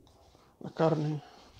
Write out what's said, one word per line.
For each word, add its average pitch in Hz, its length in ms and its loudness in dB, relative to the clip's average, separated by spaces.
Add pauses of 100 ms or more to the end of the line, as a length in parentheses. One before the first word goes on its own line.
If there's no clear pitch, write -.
(600)
la - 100 -12
carne, 156 520 0 (380)